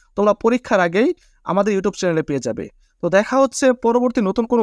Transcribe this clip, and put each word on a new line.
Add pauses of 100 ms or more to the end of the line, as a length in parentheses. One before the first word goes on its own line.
(160)
তোমরা (120)
পরীক্ষার
আগেই (420)
আমাদের
YouTube
চ্যানেলে
পেয়ে
যাবে। (360)
তো (100)
দেখা
হচ্ছে (180)
পরবর্তী
নতুন
কোনো